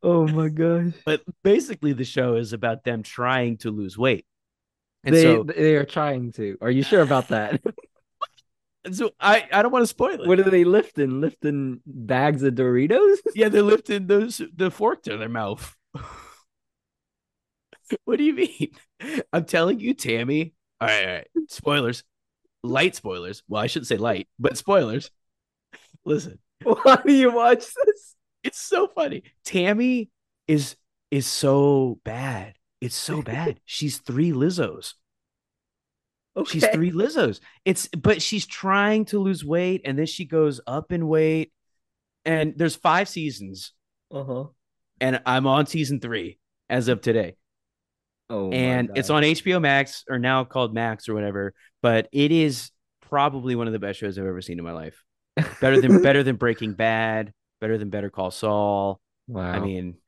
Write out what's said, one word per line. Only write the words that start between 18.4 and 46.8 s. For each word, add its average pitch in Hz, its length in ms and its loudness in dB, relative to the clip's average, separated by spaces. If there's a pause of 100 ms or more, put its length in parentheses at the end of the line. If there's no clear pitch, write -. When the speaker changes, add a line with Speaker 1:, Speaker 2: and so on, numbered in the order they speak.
Speaker 2:
I'm 165 120 0
telling 185 360 0
you, 240 140 -2
Tammy. 139 600 -4 (260)
All 113 80 0
right, 107 160 2
all 92 100 -4
right. 78 120 -12 (220)
Spoilers. 131 560 -4 (580)
Light 135 320 0
spoilers. 90 540 -12
Well, 104 140 -2
I 113 40 -2
shouldn't 131 220 -6
say 117 80 0
light, 101 320 -4 (100)
but 123 180 -2
spoilers. 143 540 0 (920)
Listen. - 340 -4 (120)
Speaker 1:
<laughs> - 120 -20
Why 254 420 6
do 285 80 6
you 262 200 6
watch 233 260 4
this? - 560 -2 (300)
Speaker 2:
It's - 160 -8
so - 260 0
funny. - 380 -6 (200)
Tammy 214 640 0 (380)
is, 147 300 0 (340)
is 139 160 -2
so 139 800 2
bad. 117 500 -10 (260)
It's 123 140 -6
so - 280 -6
bad. - 400 -6
Speaker 1:
<laughs> - 20 -20
Speaker 2:
She's - 340 -6
three 143 340 -2
Lizzos. 131 640 -4 (1500)
She's 156 180 0
Speaker 1:
Okay. 214 80 2
Speaker 2:
three 170 200 0
Lizzos. 196 480 0 (240)
It's, - 240 -2
but 165 340 0
she's - 240 -4
trying 202 600 0
to 208 120 -4
lose 190 260 -2
weight, 180 400 -2
and 135 140 -4
then 160 80 0
she 160 180 -10
goes 151 420 0
up 127 260 -8
in 165 160 -2
weight. 160 440 0 (720)
And 156 320 -2
there's 156 200 -2
five 180 320 2
seasons. 104 640 -10 (380)
Speaker 1:
Uh-huh. 135 340 -8 (560)
Speaker 2:
And 131 240 0
I'm 131 220 0
on 139 200 4
season 139 340 -4
three 110 380 -8 (300)
as 123 200 -2